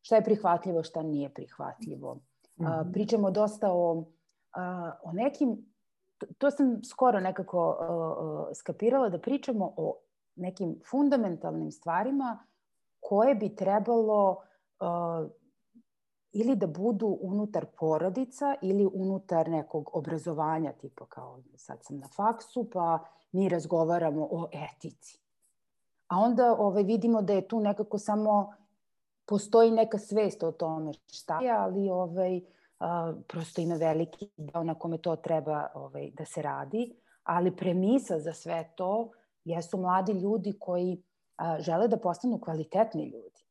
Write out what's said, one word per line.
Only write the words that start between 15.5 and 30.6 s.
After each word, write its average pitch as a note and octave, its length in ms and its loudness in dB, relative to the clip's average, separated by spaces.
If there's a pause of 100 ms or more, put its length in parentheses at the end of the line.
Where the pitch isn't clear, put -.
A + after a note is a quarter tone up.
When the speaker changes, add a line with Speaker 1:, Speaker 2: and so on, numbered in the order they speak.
Speaker 1:
ili A3+ 240 2
da F#3+ 100 0
budu G3 540 0
unutar G3 460 -4 (120)
porodica F#3+ 840 0
ili G3 300 4
unutar F#3 560 0
nekog D#3 440 -4
obrazovanja, D#3 800 -2
tipa - 340 -18
kao C3 340 -18 (160)
sad - 260 -16
sam C#3+ 160 -12
na C#3 100 -14
faksu, A3+ 640 -2
pa E3 340 0 (280)
mi F#3+ 160 2
razgovaramo E3 800 2
o E3+ 220 -4
etici. - 680 -14 (880)
A F3+ 100 0
onda, A#3 400 6
ovaj, G3+ 240 2
vidimo A3 400 2
da F#3+ 100 2
je F#3+ 160 2
tu A3+ 120 0
nekako G#3 380 0
samo, G#3 540 2 (720)
postoji A3 440 6
neka A3 280 2
svest G#3 440 0
o D#3+ 100 0
tome D#3+ 400 -4 (140)